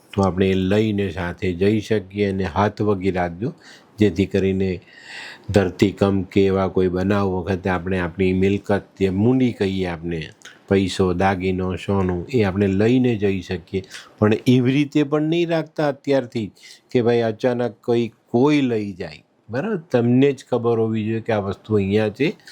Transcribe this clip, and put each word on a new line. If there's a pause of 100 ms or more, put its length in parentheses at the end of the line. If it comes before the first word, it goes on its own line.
(140)
તો
આપણે
એ
લઈને
સાથે
જઈ
શકીએ.
અને
હાથ
વગી
રાખજો, (460)
જેથી
કરીને (680)
ધરતીકંપ
કે
એવા
કોઈ
બનાવ
વખતે
આપણે
આપણી
મિલકત, (180)
જે
મૂડી
કહીએ
આપણે, (400)
પૈસો,
દાગીનો,
સોનું,
એ
આપણે
લઈને
જઈ
શકીએ. (360)
પણ (140)
એવી
રીતે
પણ
નહીં
રાખતા
અત્યારથી
જ (400)
કે
ભાઈ,
અચાનક (100)
કોઈ, (180)
કોઈ
લઈ
જાય, (260)
બરાબર?
તમને
જ
ખબર
હોવી
જોઈએ
કે
આ
વસ્તુ
અહીંયા
છે (160)